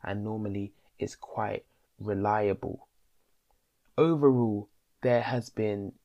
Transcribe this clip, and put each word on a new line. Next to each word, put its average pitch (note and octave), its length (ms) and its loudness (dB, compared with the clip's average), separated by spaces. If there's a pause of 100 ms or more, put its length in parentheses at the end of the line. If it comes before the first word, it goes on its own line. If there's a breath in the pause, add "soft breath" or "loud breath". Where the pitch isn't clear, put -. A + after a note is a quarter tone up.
and G2+ 200 -6
normally G#2 480 -6 (280)
it's - 160 -6
quite - 500 -6 (340)
reliable. G#2 880 0 (1080)
Overall, C3 720 4 (320)
there A#2+ 220 2
has A#2+ 260 -4
been G2+ 420 -2 (140)